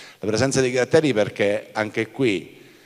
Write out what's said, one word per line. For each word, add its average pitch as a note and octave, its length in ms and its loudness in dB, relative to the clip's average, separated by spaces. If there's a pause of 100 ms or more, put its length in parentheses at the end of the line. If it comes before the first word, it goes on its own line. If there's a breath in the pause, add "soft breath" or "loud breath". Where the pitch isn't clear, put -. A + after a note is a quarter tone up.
(200 loud breath)
La F#2+ 60 -8
presenza B2+ 360 0
di B2+ 80 0
Gratteri B2+ 420 2
perché G#2 600 0
anche G#2+ 380 -4
qui G#2 460 -2 (300 soft breath)